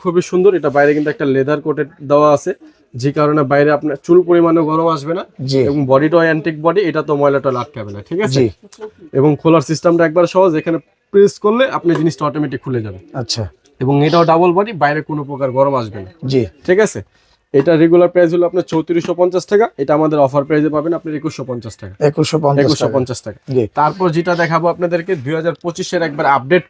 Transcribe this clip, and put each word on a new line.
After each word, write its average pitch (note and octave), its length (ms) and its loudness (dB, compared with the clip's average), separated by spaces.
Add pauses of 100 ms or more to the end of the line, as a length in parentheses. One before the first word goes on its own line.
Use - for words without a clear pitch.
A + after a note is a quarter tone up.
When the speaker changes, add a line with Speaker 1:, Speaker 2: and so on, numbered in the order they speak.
Speaker 1:
খুবই F3 280 0
সুন্দর। F#3 280 4
এটা D3 180 -2
বাইরে C#3+ 200 6
কিন্তু D3+ 180 0
একটা D3+ 200 -6
লেদার C3+ 320 0
কোটেড D3 220 -4 (220)
দেওয়া D3 260 4
আছে। F3+ 160 -6 (420)
যে C3 240 -2
কারণে D3+ 240 2 (100)
বাইরে C#3+ 260 4
আপনার D3 180 -4 (100)
চুল F3 120 6 (100)
পরিমাণে E3 320 4 (100)
গরম D#3+ 240 0
আসবে D3 240 -6
না G#3 40 -6 (280)
Speaker 2:
জি। C3+ 180 2
Speaker 1:
এবং C#3+ 100 0 (120)
বডিটাও D#3 360 2
অ্যান্টিক D#3+ 380 -2
বডি, E3 160 0 (100)
এটা D3+ 180 -2
তো D#3 120 -2
ময়লা C#3 240 2
টয়লা B2+ 200 -2
আটকাবে G#2+ 300 -12
না, G2+ 140 -14
ঠিক E3+ 180 -4
আছে? C3+ 140 0
Speaker 2:
জি। B2 60 4 (720)
Speaker 1:
এবং C#3+ 120 4 (100)
খোলার D#3+ 300 2
সিস্টেমটা E3+ 380 0
একবার E3+ 160 2 (100)
সহজ, F#3 260 4
এখানে E3 180 -4 (340)
প্রেস G3+ 220 4 (100)
করলে A3+ 200 2 (120)
আপনি E3 140 -2 (100)
জিনিসটা D#3+ 280 -2
অটোমেটিক C#3+ 360 -6
খুলে B2+ 220 -4
যাবে। F#2+ 120 -14 (220)
Speaker 2:
আচ্ছা। A2+ 220 -6 (380)
Speaker 1:
এবং C3+ 140 0 (120)
এটাও E3+ 240 4
ডাবল E3+ 260 4
বডি, G#3 160 -2 (100)
বাইরে D3 260 0
কোনো F3 200 -6
প্রকার C#3 200 -4 (100)
গরম C#3 220 2
আসবে G#2+ 240 -8
না। F#2+ 60 -18 (220)
Speaker 2:
জি। C3 100 2 (240)
Speaker 1:
ঠিক F3+ 200 4
আছে? - 140 -10 (540)
এটা D3 180 2 (100)
রেগুলার E3+ 320 4
প্রাইস F3 200 4
হলো F3 160 2
আপনার F3 220 -2
চৌত্রিশশো E3 480 -2
পঞ্চাশ F3+ 320 0
টাকা, G#3 140 4 (160)
এটা C#3+ 160 0
আমাদের D#3 280 0
অফার C#3 220 -2
প্রাইসে D3+ 280 0
পাবেন D#3 220 -2
আপনার D#3 200 -10
একুশশো D3+ 320 -10
পঞ্চাশ A#2+ 300 -10
টাকা। F#2+ 140 -16 (140)
Speaker 2:
একুশশো D#3 360 -2
পঞ্চাশ C#3+ 120 2
টাকা। C#3+ 120 2
Speaker 1:
একুশশো C3+ 280 0
পঞ্চাশ B2+ 300 -4
টাকা। G#2+ 120 -12 (160)
Speaker 2:
জি। B2+ 100 0 (160)
Speaker 1:
তারপর F#3 260 0 (100)
যেটা E3+ 160 0 (100)
দেখাবো E3 320 0
আপনাদেরকে E3+ 380 -4 (120)
দুই C#3+ 140 -4
হাজার E3 240 -4
পঁচিশের F3 460 -6
একবার D3 180 -4 (100)
আপডেট C3+ 340 0